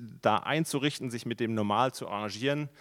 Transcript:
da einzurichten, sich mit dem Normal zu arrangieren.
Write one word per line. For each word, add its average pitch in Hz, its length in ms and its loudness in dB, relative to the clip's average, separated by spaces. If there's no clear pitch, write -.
da 107 140 6
einzurichten, 143 720 0
sich 117 160 -6
mit 117 140 -4
dem 113 140 2
Normal 110 380 4
zu - 160 -10
arrangieren. 107 600 -2